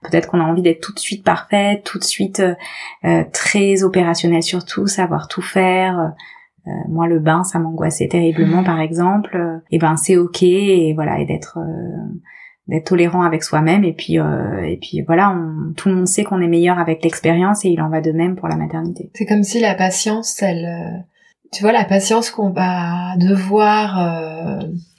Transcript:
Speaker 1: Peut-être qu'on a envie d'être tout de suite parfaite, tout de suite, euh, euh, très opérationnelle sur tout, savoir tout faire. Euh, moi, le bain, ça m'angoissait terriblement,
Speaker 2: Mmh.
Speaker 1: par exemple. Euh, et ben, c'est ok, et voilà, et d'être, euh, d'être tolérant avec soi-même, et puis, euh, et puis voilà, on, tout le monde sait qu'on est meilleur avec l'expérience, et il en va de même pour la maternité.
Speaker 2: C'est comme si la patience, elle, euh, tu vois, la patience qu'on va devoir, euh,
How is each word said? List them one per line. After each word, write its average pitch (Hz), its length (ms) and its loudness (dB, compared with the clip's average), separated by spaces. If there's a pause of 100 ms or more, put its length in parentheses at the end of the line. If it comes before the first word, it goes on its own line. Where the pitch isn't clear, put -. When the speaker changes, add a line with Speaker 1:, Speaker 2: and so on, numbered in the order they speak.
Speaker 1:
Peut-être 165 260 0
qu'on 175 120 2
a 160 40 2
envie 170 180 2
d'être 165 200 2
tout - 100 -12
de - 60 -12
suite - 260 -8
parfaite, 202 600 0
tout - 140 -10
de - 60 -6
suite, 196 360 -2
euh, 180 140 2 (500)
euh, 165 280 2
très 196 520 2
opérationnelle 170 580 2
sur 175 240 -4
tout, 196 200 -4
savoir 170 420 -2
tout - 120 -6
faire. 185 720 0 (540)
Euh, - 40 -12 (180)
moi, 165 180 0
le 170 140 2
bain, 160 220 2
ça 180 160 -2
m'angoissait 160 500 -2
terriblement, 165 520 2
Speaker 2:
Mmh. 180 60 0
Speaker 1:
par 165 140 0
exemple. 180 560 0
Euh, 165 220 -4 (120)
et 165 80 2
ben, 160 180 4
c'est 185 220 2
ok, 175 240 0
et 180 520 4
voilà, 156 240 -2
et 147 60 -2
d'être, 160 340 -6
euh, 165 380 -8 (720)
d'être 156 220 -4
tolérant 175 340 2
avec 160 220 0
soi-même, 160 400 2
et 165 100 0
puis, 160 240 -2
euh, 156 460 -2
et 160 120 -4
puis - 300 -8
voilà, 185 240 4
on, 160 440 -4
tout - 140 -2
le 190 60 4
monde 185 140 2
sait 196 160 0
qu'on 190 180 -2
est 170 60 2
meilleur 175 320 2
avec 160 220 -2
l'expérience, 175 640 0
et 190 40 2
il 165 120 2
en 156 80 -2
va 160 140 0
de 160 100 0
même 175 240 0
pour 185 120 -6
la 156 80 -2
maternité. 160 580 -6
Speaker 2:
C'est 220 120 -4
comme 208 180 4
si 233 160 -2
la 208 140 2
patience, 202 680 -2
elle, 170 240 -2
euh, 170 320 -8 (540)
tu 196 100 -8
vois, 208 80 4
la 214 140 2
patience 196 480 2
qu'on 202 180 -2
va 180 680 -2
devoir, 196 840 2
euh, 165 680 -4 (320)